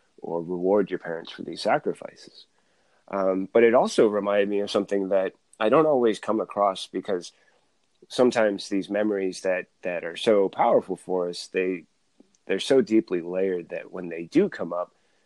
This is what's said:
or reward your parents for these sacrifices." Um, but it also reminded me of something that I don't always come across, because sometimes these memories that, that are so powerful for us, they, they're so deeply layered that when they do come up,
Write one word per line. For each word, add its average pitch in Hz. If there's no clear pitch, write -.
or 85
reward 92
your 90
parents 82
for -
these 90
sacrifices." -
Um, 95
but 117
it 117
also 156
reminded 101
me 101
of 101
something 101
that 95
I 110
don't 156
always 120
come 107
across, 98
because 92
sometimes 113
these 98
memories 101
that, 92
that 87
are 85
so 101
powerful 113
for 90
us, -
they, 92
they're 95
so 135
deeply 107
layered 90
that 85
when 90
they 82
do 180
come 87
up, 87